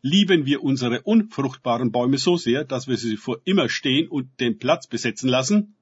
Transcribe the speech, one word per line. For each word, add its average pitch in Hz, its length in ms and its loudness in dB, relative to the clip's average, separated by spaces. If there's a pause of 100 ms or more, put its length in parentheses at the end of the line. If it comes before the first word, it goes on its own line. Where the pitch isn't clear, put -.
Lieben 170 460 2
wir 139 160 0
unsere 127 400 0
unfruchtbaren 131 880 0
Bäume 123 260 0
so 175 200 2
sehr, 135 260 0
dass 131 240 -6
wir 123 100 -2
sie 107 200 -4
vor - 280 -8
immer 180 240 2
stehen 143 380 -2
und 131 320 -8
den 120 180 -2
Platz 156 300 -2
besetzen 117 420 -4
lassen? 135 520 0